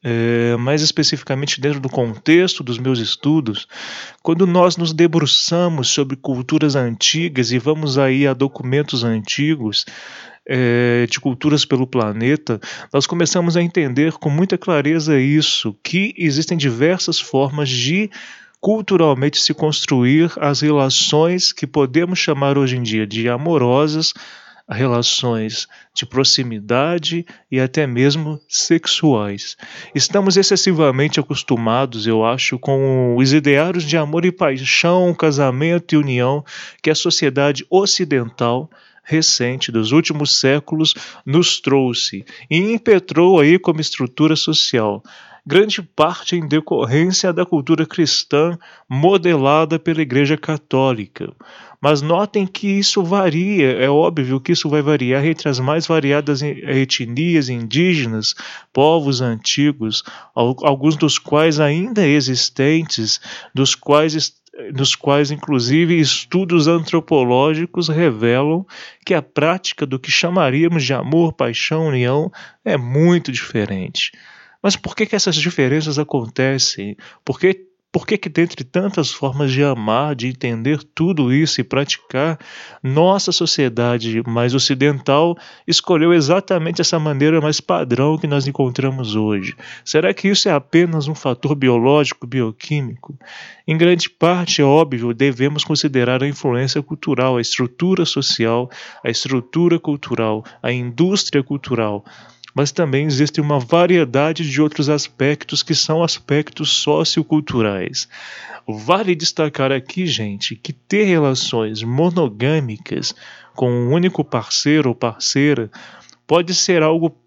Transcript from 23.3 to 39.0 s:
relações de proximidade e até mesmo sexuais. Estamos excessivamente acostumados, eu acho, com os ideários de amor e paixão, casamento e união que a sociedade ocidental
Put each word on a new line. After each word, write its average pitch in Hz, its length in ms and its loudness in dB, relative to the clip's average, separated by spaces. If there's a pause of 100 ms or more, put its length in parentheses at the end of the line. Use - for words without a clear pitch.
relações 120 1000 -2 (260)
de - 140 -6
proximidade 135 1200 -2 (240)
e 131 80 0
até 131 280 0
mesmo 143 520 0 (100)
sexuais. 113 1080 -2 (380)
Estamos 190 420 2
excessivamente 156 840 2
acostumados, 120 880 -2
eu 110 180 2
acho, 127 320 0
com 131 600 0
os 131 160 4
ideários 151 500 2
de 151 140 -2
amor 160 280 0
e 185 60 4
paixão, 170 840 2
casamento 151 840 0
e 156 40 6
união 135 460 0 (360)
que 151 100 0
a 156 40 4
sociedade 143 720 0
ocidental 143 1040 0 (320)